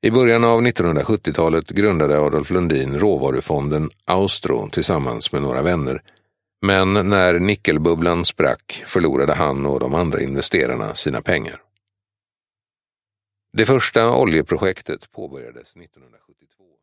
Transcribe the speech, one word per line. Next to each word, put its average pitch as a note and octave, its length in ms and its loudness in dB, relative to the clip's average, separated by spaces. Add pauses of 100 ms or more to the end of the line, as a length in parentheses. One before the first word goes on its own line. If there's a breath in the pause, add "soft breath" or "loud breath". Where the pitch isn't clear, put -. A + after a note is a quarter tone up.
I A2+ 60 2
början A#2 320 4
av A#2 200 4
nittonhundrasjuttiotalet E2 1040 0
grundade E2+ 520 2
Adolf D2 300 0
Lundin D2 500 0
råvarufonden D2 880 0 (160)
Austro E2 640 -2
tillsammans C#2 640 -2
med C#2+ 100 -4
några C2+ 200 -2
vänner. D2 420 -2 (580 soft breath)
Men F#2+ 320 2
när F#2 460 2
nickelbubblan E2+ 880 0
sprack - 600 -2
förlorade D2 480 0
han C#2+ 320 -2
och C#2 140 0
de B1+ 140 -2
andra D#2 280 0
investerarna C2 760 -2
sina B1+ 260 -4
pengar. - 400 -4 (1900)
Det A2 120 2
första A#2+ 500 2
oljeprojektet F2 960 -2
påbörjades B1 640 -18
nittonhundrasjuttiotvå. - 880 -20 (200)